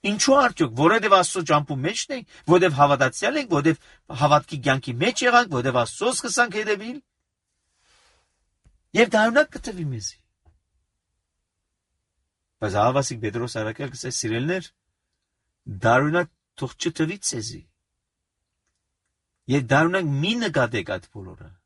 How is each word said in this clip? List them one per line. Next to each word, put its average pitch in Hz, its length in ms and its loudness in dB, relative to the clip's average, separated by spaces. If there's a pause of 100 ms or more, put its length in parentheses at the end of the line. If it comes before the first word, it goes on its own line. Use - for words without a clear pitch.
«Ինչու՞ 208 320 2
արդյոք, 196 400 0
որովհետև 185 400 4
Աստծո 185 280 2
ճամփու 147 360 0
մեջն 190 340 -6
ենք, - 300 -12
որովհետև 175 320 4
հավատացյալ 143 640 2
ենք, 254 100 -6
որովհետև 160 380 0 (220)
հավատքի 143 500 2
կյանքի 131 360 -2
մեջ 196 280 -2
եղանք, 240 260 4
որովհետև 127 320 0
Աստծո 208 300 -2
սկսանք 233 480 -2
հետևիլ»։ 214 400 -4 (1900)
Եվ 220 160 4
դառնակ 226 400 2
կտվի 180 360 -10
մեզի։ 120 320 -8 (2500)
Բայց 101 140 -4
ահավասիկ 127 440 0
Պետրոս 117 360 -6
առաքյալ 110 360 -8
կսե. 123 220 -12
«Սիրելներ, 131 500 -4 (1040)
դառնակ 131 640 0 (280)
թող 131 140 -8
չտվի 165 480 -4
ցեզի։ 113 420 -8 (1900)
Եվ 135 180 0
դառնակ 165 460 2
մի 156 240 -2
նկատեք 127 580 -2
այդ 92 160 -10
բոլորը։ 90 400 -18 (160)